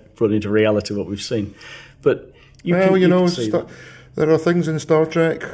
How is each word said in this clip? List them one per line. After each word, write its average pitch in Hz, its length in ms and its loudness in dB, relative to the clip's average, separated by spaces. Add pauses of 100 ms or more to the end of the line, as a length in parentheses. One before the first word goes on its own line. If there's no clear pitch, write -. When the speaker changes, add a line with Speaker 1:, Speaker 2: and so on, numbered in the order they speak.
Speaker 1:
<laughs> - 100 -20
Speaker 2:
brought 107 160 0
into 104 180 -2
reality 107 440 0
what 95 120 -6
we've 98 160 -8
seen. 101 320 -6 (480)
But - 300 -2 (320)
you 175 100 0
Speaker 1:
Well, 190 140 2
Speaker 2:
can, 190 80 4
Speaker 1:
you 190 60 2
Speaker 2:
you 180 60 4
Speaker 1:
know, 180 120 4
Speaker 2:
can 180 80 2
see 127 200 -2
Speaker 1:
Star-, 160 140 -2
Speaker 2:
that. - 80 -18 (460)
Speaker 1:
there 151 140 0
are 160 80 4
things 175 280 0
in 156 140 -4
Star 160 260 2
Trek. 165 480 -2